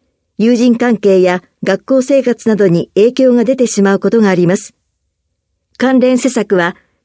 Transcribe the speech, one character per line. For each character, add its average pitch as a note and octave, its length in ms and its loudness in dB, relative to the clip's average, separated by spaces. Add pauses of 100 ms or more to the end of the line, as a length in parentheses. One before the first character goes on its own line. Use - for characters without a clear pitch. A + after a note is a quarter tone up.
(380)
友 A3+ 160 2
人 A#3+ 220 2
関 A#3+ 200 -2
係 F#3+ 240 2
や F3+ 220 0 (200)
学 F#3+ 220 -4
校 C4 180 0
生 C4+ 200 0
活 A#3+ 260 -4
な A3 80 0
ど G3 120 2
に E3+ 260 -2
影 A3 180 2
響 B3+ 220 2
が A#3+ 100 0
出 C4 120 -2
て B3+ 100 0
し G#3 160 -2
ま G3 120 2
う F#3+ 40 0
こ G3 120 -4
と A3+ 100 0
が G#3 80 2
あ F#3 60 0
り F3 120 0
ま F3+ 100 0
す。 - 180 -10 (1040)
関 C4 220 0
連 B3+ 180 2
施 B3 120 -2
策 G#3 260 -2
は、 F3 200 -2 (280)